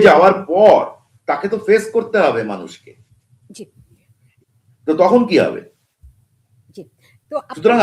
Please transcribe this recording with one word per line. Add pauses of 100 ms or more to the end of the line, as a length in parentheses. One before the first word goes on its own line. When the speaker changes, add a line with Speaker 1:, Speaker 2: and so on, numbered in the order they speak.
Speaker 1:
যাওয়ার (160)
পর (480)
তাকে
তো
ফেস (100)
করতে
হবে (120)
মানুষকে। (640)
Speaker 2:
জি। (1200)
Speaker 1:
তো (100)
তখন
কি
হবে? (1120)
Speaker 2:
জি। (500)
তো
আপনি
Speaker 1:
সুতরাং